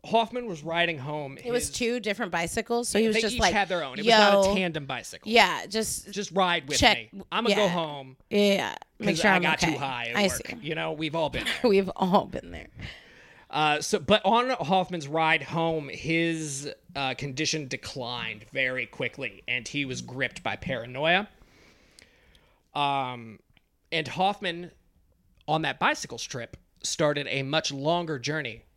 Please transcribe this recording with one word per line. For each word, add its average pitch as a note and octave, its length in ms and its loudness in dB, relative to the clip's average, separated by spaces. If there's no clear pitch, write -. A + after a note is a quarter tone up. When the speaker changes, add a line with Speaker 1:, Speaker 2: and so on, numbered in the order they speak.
Speaker 1:
Hoffman A3+ 400 0
was E3 180 -8
riding E3 360 0
home C#3+ 440 -8
Speaker 2:
It A#3+ 80 -6
was B3 160 0
Speaker 1:
his - 100 -8
Speaker 2:
two A#3+ 220 0
different G3+ 320 -4
bicycles, A3+ 580 -2
so G3+ 100 2
he A3+ 80 4
was A3 80 2
Speaker 1:
They A3+ 60 2
Speaker 2:
just G#3 140 0
Speaker 1:
each D#3 60 0
Speaker 2:
like, G3+ 120 6
Speaker 1:
had G3+ 160 2
their F3 140 -2
own. B2+ 160 -8
It G#3 60 -2
was - 80 4
not G3+ 320 8
a - 40 6
Speaker 2:
"Yo." G3+ 60 2
Speaker 1:
tandem E3 300 -2
bicycle. C3 460 -8
Speaker 2:
Yeah, F3+ 340 6
just G#3 460 -4
Speaker 1:
"Just G3 200 -6
ride F3 380 2
with C#3+ 80 0
Speaker 2:
check. D#3 360 4
Speaker 1:
me. G3 80 -14
I'ma G#3+ 180 0
go G3 140 4
Speaker 2:
Yeah. G3 60 4
Speaker 1:
home D3 480 -6
Speaker 2:
Yeah, G3 460 2
make G#3 160 -2
Speaker 1:
'cause D#3 60 -2
Speaker 2:
sure G#3 100 6
Speaker 1:
I F#3+ 40 6
Speaker 2:
I'm F3+ 60 4
Speaker 1:
got D#3 220 2
Speaker 2:
okay. D#3+ 100 2
Speaker 1:
too C#3 60 -2
high B2+ 300 -4
at A#2+ 60 -4
Speaker 2:
I G3+ 120 4
Speaker 1:
work." - 200 -4
Speaker 2:
see. - 140 -12
Speaker 1:
You D3+ 140 -6
know, D#3+ 180 -4
we've D#3 220 -6
all D#3 140 0
been A#2+ 160 -4
there. - 80 -2
Speaker 2:
<laughs> A3+ 60 6
We've G3 260 4
all F#3 300 4
been - 260 -10
there. E2+ 160 -12
Speaker 1:
Uh, D3+ 320 2
so, F#3+ 180 0
but G3 260 4
on A#3+ 240 4
Hoffman's F3 580 0
ride D#3+ 360 4
home, D#3+ 440 -2
his, D#3 840 -2
uh, C3+ 180 -2
condition D3 560 -4
declined A#2 800 -8
very B2+ 340 0
quickly, A#2 600 -8
and B2 200 -2
he C#3+ 180 -4
was B2+ 160 -6
gripped B2 420 -6
by G2 140 -4
paranoia. C#3 720 -2
Um, B2+ 680 -4
and D#3+ 160 -4
Hoffman, F3+ 640 -4
on D#3+ 140 0
that C3+ 180 -4
bicycle A3+ 380 -2
trip, - 400 -10
started D3 460 0
a C#3 140 -2
much D3 280 -2
longer D#3 480 -2
journey B2+ 440 -6